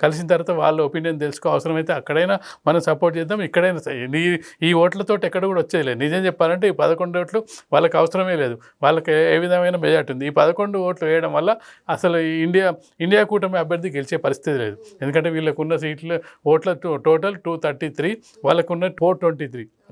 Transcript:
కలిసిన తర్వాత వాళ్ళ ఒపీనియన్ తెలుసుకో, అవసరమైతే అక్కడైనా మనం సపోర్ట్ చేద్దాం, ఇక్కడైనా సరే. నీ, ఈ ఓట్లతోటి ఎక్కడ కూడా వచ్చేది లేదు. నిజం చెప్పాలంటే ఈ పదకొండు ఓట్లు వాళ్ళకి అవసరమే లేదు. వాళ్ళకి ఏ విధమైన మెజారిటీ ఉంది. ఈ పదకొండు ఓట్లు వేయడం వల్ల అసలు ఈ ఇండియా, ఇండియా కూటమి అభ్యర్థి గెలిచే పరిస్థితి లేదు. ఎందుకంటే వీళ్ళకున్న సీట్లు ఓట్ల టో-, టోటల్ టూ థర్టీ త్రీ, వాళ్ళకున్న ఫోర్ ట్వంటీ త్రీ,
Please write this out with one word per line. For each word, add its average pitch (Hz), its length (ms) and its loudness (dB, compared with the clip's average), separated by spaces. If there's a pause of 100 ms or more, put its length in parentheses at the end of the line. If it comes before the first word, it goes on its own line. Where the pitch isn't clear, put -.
కలిసిన 156 260 0
తర్వాత 170 240 2
వాళ్ళ 156 300 2
ఒపీనియన్ 156 400 -2
తెలుసుకో, 147 300 -4
అవసరమైతే 160 420 -2
అక్కడైనా 165 460 0 (280)
మనం 160 140 4
సపోర్ట్ 160 380 0
చేద్దాం, 185 240 -4
ఇక్కడైనా 175 360 2
సరే. 131 280 -8
నీ, 165 320 0 (240)
ఈ 170 100 4
ఓట్లతోటి 185 540 2
ఎక్కడ 180 180 -2
కూడా 190 160 0
వచ్చేది 156 260 -2
లేదు. 120 120 -2
నిజం 165 280 0
చెప్పాలంటే 180 420 0
ఈ - 20 4
పదకొండు 165 480 0
ఓట్లు 180 260 -4 (280)
వాళ్ళకి 165 240 2
అవసరమే 180 400 0
లేదు. 123 220 -2 (240)
వాళ్ళకి 160 300 2
ఏ 160 260 4
విధమైన 180 380 0
మెజారిటీ 151 360 0
ఉంది. 131 140 -6
ఈ 147 40 -2
పదకొండు 170 480 2
ఓట్లు 180 300 -2
వేయడం 160 240 0
వల్ల 175 240 0 (320)
అసలు 170 300 0
ఈ 160 240 0
ఇండియా, 180 320 2 (260)
ఇండియా 196 220 4
కూటమి 196 360 0
అభ్యర్థి 165 320 -2
గెలిచే 143 280 -4
పరిస్థితి 139 400 -2
లేదు. 107 180 -4 (260)
ఎందుకంటే 156 280 0
వీళ్ళకున్న 156 460 -2
సీట్లు 156 440 -6 (260)
ఓట్ల 156 260 4
టో-, 156 300 -4
టోటల్ 160 340 2
టూ 165 200 -6
థర్టీ 156 320 -4
త్రీ, 170 340 -4 (220)
వాళ్ళకున్న 170 460 0 (100)
ఫోర్ 180 180 2
ట్వంటీ 160 280 -2
త్రీ, 120 220 -12 (240)